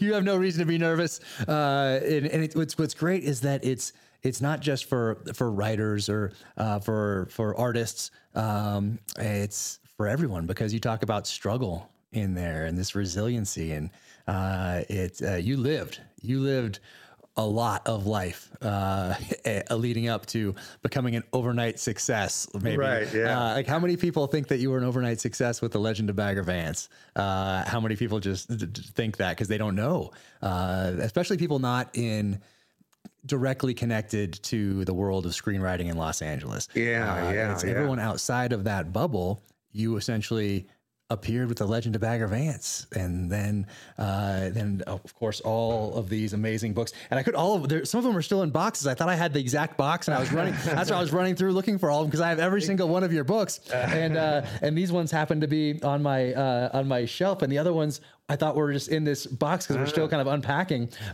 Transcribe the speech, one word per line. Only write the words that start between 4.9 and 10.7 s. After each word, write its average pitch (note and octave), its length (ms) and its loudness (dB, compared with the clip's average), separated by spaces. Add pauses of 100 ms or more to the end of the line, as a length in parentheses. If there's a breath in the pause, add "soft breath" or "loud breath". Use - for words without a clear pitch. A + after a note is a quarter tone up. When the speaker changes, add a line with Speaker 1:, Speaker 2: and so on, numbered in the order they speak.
Speaker 1:
for B2 180 0
writers G#2 560 0
or, G#2 240 0 (240 loud breath)
uh, G#2+ 240 0
for, G#2 500 0
for G#2+ 260 -2
artists. A#2 540 -2 (240 soft breath)
Um, G#2 640 0 (200)
it's G#2 600 -4 (180)
for G#2+ 120 -2
everyone A2 380 0
because G#2 280 -2